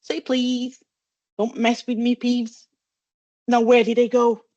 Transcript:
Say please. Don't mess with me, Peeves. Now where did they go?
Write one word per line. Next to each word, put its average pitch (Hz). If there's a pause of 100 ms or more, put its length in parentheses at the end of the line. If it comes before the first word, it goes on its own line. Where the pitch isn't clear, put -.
Say 311
please. 247 (560)
Don't 220
mess 233
with 247
me, 240
Peeves. 240 (800)
Now 240
where 233
did 226
they 240
go? 240 (140)